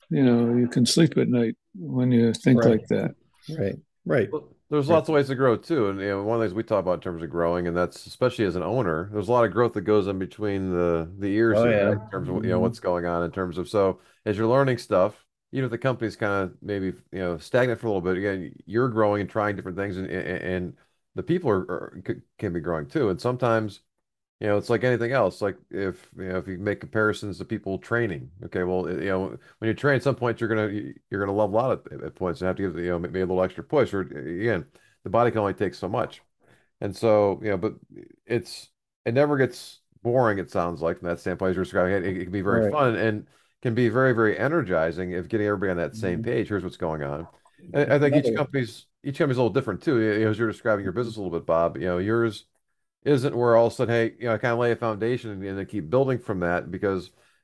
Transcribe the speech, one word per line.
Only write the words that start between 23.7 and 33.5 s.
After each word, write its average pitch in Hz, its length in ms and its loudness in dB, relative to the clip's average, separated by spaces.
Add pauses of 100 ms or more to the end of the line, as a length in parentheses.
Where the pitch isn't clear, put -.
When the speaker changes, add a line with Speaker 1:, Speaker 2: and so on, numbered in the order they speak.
Speaker 3:
you 107 60 -2
know, 104 100 2
it's 101 120 -4
like 117 140 2
anything 120 300 0
else. 107 280 0
Like, 98 140 -2 (160)
if, 95 460 -6
you 92 100 -10
know, 92 100 -4
if 90 80 -6
you 92 120 -10
make 101 240 -4
comparisons 104 560 -2
to 92 80 -10
people 98 320 -6
training, 117 520 -4 (140)
okay, 90 200 -4
well, 90 260 -2
you 87 180 -4
know, 92 300 -4 (220)
when 110 100 -2
you 107 40 0
train, 139 220 2
at 123 80 -2
some 135 140 0
point 117 240 -2
you're 113 80 -2
gonna, 107 180 0 (420)
you're 98 160 -2
gonna 98 60 -2
level 104 260 2
out 120 320 0
at, - 140 -12
at 76 120 -10
points 90 260 -4
and 92 60 0
have 92 100 0
to 98 60 -4
give, 85 140 -4
you 87 120 -4
know, 87 100 0
maybe 87 220 -4
a 92 40 2
little 92 160 0
extra - 220 -2